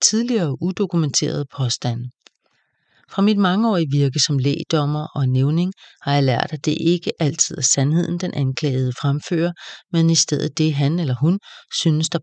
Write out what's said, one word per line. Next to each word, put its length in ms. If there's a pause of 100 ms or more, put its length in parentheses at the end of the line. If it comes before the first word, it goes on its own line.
tidligere 520
udokumenterede 840 (120)
påstande. 520 (1000)
Fra 100
mit 160
mangeårige 540
virke 280
som 180
lægdommer 800
og 140
nævning 440 (280)
har 120
jeg 100
lært, 300
at 120
det 140
ikke 400
altid 380
er 40
sandheden, 560
den 160
anklagede 680
fremfører, 500 (400)
men 180
i 60
stedet 420
det, 160
han 260
eller 220
hun 180 (340)
synes, 360
der 140